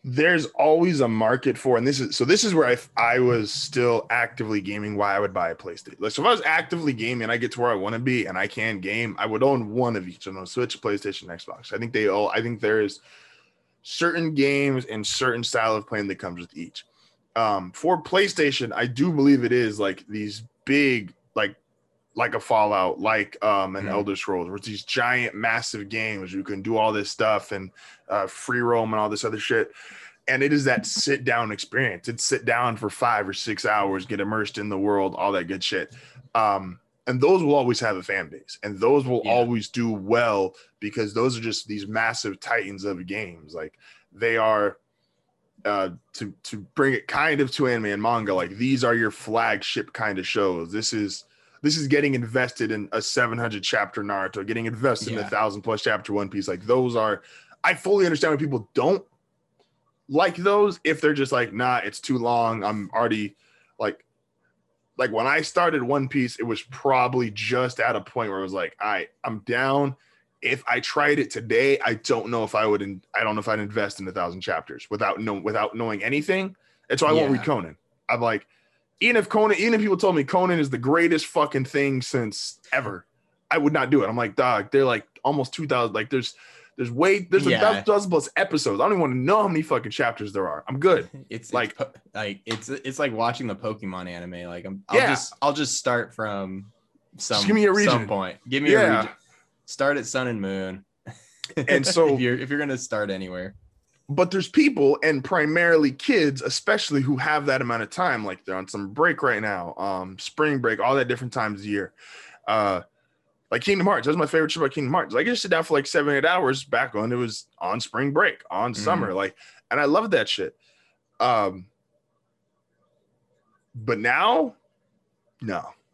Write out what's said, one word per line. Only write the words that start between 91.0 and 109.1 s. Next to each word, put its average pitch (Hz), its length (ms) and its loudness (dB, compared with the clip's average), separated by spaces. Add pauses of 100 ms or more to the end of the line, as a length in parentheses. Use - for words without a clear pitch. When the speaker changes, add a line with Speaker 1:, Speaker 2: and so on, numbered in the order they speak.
Speaker 2:
<laughs> 131 100 -20
It's, - 240 -10
Speaker 1:
Like 117 160 0
Speaker 2:
it's - 100 -16
po-, - 120 -6 (220)
like, 101 320 -8
it's, 110 240 -6
it's 131 300 -8
like 139 140 0
watching 120 340 -2
the 104 80 -6
Pokemon 98 540 -8
anime. 87 380 -12
Like, 87 180 -12
I'm, 95 240 -12
I'll - 80 2
Speaker 1:
Yeah. 254 100 4
Speaker 2:
just, - 340 -2
I'll 143 120 2
just 143 240 -4
start 120 360 -2
from 98 580 -8 (460)
some, - 200 -2
Speaker 1:
Just 104 100 2
give 208 80 6
me 214 80 4
a 208 40 6
Speaker 2:
some 190 80 4
Speaker 1:
region. 127 320 2
Speaker 2:
point. 95 300 -4 (100)
Give 135 140 -2
me 147 120 2
a 214 60 6
Speaker 1:
Yeah. 160 200 4
Speaker 2:
region. 110 120 -2 (560)
Start 143 300 0
at 120 80 -4
Sun 127 220 -2
and 113 120 -4
Moon. 95 460 -6 (320)
<laughs> - 400 -12 (100)
Speaker 1:
And 139 200 4
so 165 260 4
Speaker 2:
If 127 60 2
you're, 123 180 2
if 131 120 -8
you're 143 100 -2
gonna 143 180 -2
start 104 320 -4
anywhere. 95 460 -8 (520)
Speaker 1:
But 175 220 2
there's 190 180 -2
people, 185 540 4
and 147 220 2
primarily 160 680 4
kids, 143 520 0
especially, 175 580 0
who 135 160 0
have 147 300 0
that 131 140 2
amount 120 200 -2
of 104 80 -8
time. 139 340 -2
Like, 95 220 -10
they're 95 100 -6
on 92 120 -6
some 101 220 -8
break 147 340 0